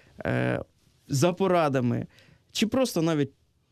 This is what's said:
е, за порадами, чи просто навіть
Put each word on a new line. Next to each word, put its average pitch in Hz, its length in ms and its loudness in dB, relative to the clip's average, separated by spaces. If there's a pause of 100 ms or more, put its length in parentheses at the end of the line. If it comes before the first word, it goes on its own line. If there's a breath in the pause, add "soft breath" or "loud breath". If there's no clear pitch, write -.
(200 soft breath)
е, 123 420 -2 (460)
за 170 260 2
порадами, 147 760 0 (440 soft breath)
чи - 160 -2
просто 247 340 0
навіть 156 280 0 (420)